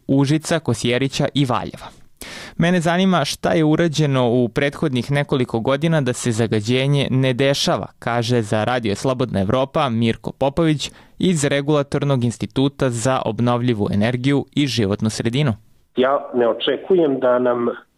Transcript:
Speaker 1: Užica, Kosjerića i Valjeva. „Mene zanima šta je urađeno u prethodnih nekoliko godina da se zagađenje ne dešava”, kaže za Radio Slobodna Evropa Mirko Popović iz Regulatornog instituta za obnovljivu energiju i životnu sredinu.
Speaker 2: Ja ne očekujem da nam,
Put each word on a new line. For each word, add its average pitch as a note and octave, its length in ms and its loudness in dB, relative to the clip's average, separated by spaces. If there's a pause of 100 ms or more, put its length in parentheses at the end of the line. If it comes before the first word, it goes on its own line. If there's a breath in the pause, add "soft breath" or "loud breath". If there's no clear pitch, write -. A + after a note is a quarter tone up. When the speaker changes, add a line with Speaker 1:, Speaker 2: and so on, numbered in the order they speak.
Speaker 1:
Užica, C#3+ 520 2
Kosjerića B2+ 760 0
i C#3 120 2
Valjeva. G#2 420 -4 (720 loud breath)
„Mene F3 240 2
zanima F3 440 2
šta - 260 -4
je F3 120 2
urađeno D3+ 680 2
u A#2+ 200 2
prethodnih C#3+ 640 -2
nekoliko C#3+ 480 0
godina C#3+ 420 0
da B2 120 0
se - 180 -2
zagađenje A#2+ 800 0
ne C3 220 2
dešava”, C3+ 540 0 (120)
kaže A#2+ 420 0
za G#2+ 220 -2
Radio A#2 320 -2
Slobodna B2+ 440 -2
Evropa C3 500 0
Mirko A2+ 420 -2
Popović D3+ 600 0 (280 loud breath)
iz E3+ 260 2
Regulatornog C#3+ 800 0
instituta C3 680 -2
za A#2+ 360 0
obnovljivu A#2+ 640 0
energiju B2 540 0 (100)
i C#3+ 120 0
životnu A2 420 0
sredinu. A#2 440 -2 (440)
Speaker 2:
Ja C3+ 360 0
ne A#2+ 140 2
očekujem C#3 720 0
da B2 200 2
nam, A#2+ 280 0 (300)